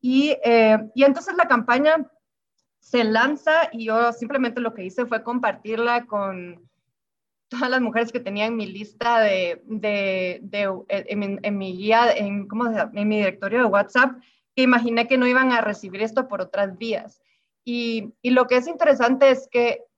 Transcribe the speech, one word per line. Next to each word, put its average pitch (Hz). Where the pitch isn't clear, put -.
Y, 269
eh, 226
y 262
entonces 330
la 349
campaña 262
se 240
lanza 285
y 226
yo 233
simplemente 240
lo 226
que 196
hice 190
fue 226
compartirla 240
con 185
todas 247
las 254
mujeres 226
que 240
tenía 208
en 233
mi 214
lista 214
de, 185
de, 196
de, 202
en 202
mi, 202
en 208
mi 185
guía, 220
en, 202
¿cómo 226
se 226
llama? 180
En 208
mi 214
directorio 202
de 247
WhatsApp, 240
que 262
imaginé 233
que 262
no 247
iban 254
a 233
recibir 202
esto 226
por 196
otras 190
vías. 220
Y, 233
y 247
lo 247
que 247
es 254
interesante 269
es 262
que 240